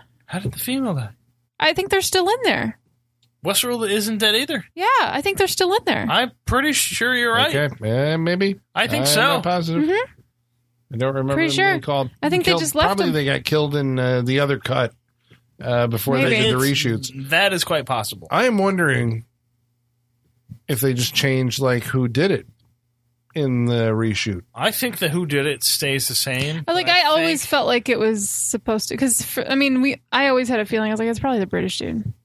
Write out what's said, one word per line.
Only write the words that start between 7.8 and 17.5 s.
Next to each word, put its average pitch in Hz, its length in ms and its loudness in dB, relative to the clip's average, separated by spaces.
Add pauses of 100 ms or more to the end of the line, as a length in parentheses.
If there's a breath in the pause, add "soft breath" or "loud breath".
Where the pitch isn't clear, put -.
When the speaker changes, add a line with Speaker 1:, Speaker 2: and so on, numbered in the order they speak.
Speaker 3:
yeah, 135 360 0
maybe. 185 420 0 (140)
Speaker 1:
I 220 140 0
think 285 140 0
Speaker 3:
I'm 139 40 0
Speaker 1:
so. 147 160 4
Speaker 3:
not 269 220 2
positive. 175 400 0
Speaker 2:
Mm-hmm. 403 280 0 (800)
Speaker 3:
I 123 60 -8
don't 135 160 0
remember 135 200 0
Speaker 2:
Pretty 320 140 2
Speaker 3:
them 277 80 -2
Speaker 2:
sure. 392 160 4
Speaker 3:
being 349 80 -2
called. 139 300 -2 (120)
Speaker 2:
I 294 60 0
think 349 160 2
they 370 60 4
Speaker 3:
Killed, 339 100 2
Speaker 2:
just 320 140 -4
left 302 140 2
Speaker 3:
probably 196 180 0
Speaker 2:
them. - 80 0
Speaker 3:
they 151 100 0
got 135 200 -2
killed 151 300 0
in, 135 240 0
uh, 127 220 0
the 127 200 0
other 143 180 0
cut, 127 340 -2 (680 soft breath)
uh, 120 260 0
before 117 320 -2
they 135 60 2
Speaker 2:
Maybe. - 120 2 (140)
Speaker 3:
did 127 40 2
the 127 60 0
Speaker 1:
It's, 135 240 2
Speaker 3:
reshoots. 127 460 -4
Speaker 1:
that 190 240 4